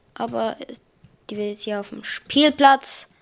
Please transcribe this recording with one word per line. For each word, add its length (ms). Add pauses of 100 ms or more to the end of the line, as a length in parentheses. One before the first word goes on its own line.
(140)
Aber, 460
äh, 140 (560)
die 60
will 100
jetzt 160
hier 160
auf 120
dem 120
Spielplatz. 1040 (140)